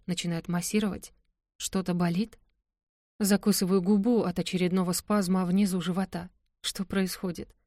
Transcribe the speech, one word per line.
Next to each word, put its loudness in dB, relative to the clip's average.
начинает -4
массировать. -2
"Что-то -4
болит?" -2
Закусываю 2
губу 4
от -2
очередного 0
спазма 0
внизу 2
живота. -4
"Что -6
происходит?" -4